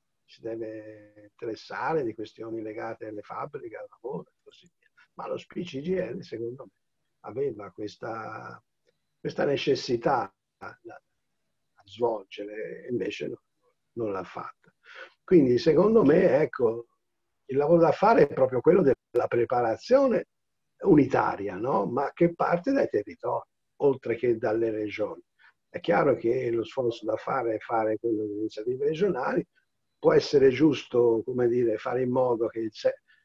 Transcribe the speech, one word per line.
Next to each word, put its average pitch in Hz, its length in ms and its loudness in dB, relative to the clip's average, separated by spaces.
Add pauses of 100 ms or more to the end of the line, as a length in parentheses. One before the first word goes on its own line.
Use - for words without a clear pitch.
(260)
si - 160 -20
deve 107 880 -14
interessare - 760 -6
di 113 100 -6
questioni 113 480 -12
legate 110 440 -12
alle 107 160 -12
fabbriche, 123 560 -12
al 104 120 -16
lavoro - 340 -12
e - 100 -20 (100)
così - 340 -20
via. - 120 -20 (240)
Ma - 140 -14
lo - 100 -6
spi - 260 -10
C 135 160 -12
G 151 80 -10
I - 280 -4
L, - 60 -12
secondo 117 420 -10
me, - 80 -20 (500)
aveva 104 500 -8
questa, 110 880 -12 (560)
questa - 280 -6
necessità 131 880 0 (240)
da, - 240 -18
da - 200 -20 (840)
svolgere, 107 1040 -6
invece 104 380 -4
no, - 140 -12 (520)
non 113 180 -4
l'ha 95 140 -6
fatta. - 440 -16 (540)
Quindi, 135 360 6
secondo 160 440 4
me, 151 380 6
ecco, 120 460 -2 (580)
il 131 100 -6
lavoro 147 240 4
da 165 140 6
fare 226 300 6
è 143 100 2
proprio 127 260 2
quello 180 220 4
della 123 460 0
preparazione 175 1000 0 (540)
unitaria, 117 720 4
no? 143 300 -2
Ma 143 260 -4
che 170 220 0
parte 175 400 0
dai 269 160 0
territori, - 580 -6 (300)
oltre 127 400 0
che 120 200 0
dalle 113 340 -2
regioni. 107 520 -6 (480)
È - 80 -10
chiaro 156 380 2
che 123 340 -2
lo 117 140 -2
sforzo 120 400 -4
da 110 100 -2
fare 117 400 -4
è 107 40 -6
fare 110 380 -2
quello 110 260 -2
delle 104 160 -6
iniziative 117 480 -4
regionali, 202 580 -2 (520)
può 151 140 4
essere 143 380 6
giusto, 120 760 4
come 127 240 0
dire, 117 300 2
fare 127 240 -4
in 127 80 -2
modo 123 380 2
che 113 120 -8
il 110 140 -6
se-, - 280 -2 (240)